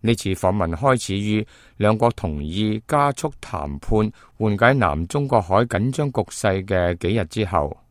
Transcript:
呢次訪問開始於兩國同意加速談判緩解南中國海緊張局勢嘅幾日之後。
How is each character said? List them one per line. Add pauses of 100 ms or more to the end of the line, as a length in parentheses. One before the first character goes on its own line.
呢
次
訪
問
開
始
於 (320)
兩
國
同
意
加
速
談
判 (260)
緩
解
南
中
國
海
緊
張
局
勢
嘅
幾
日
之
後。 (140)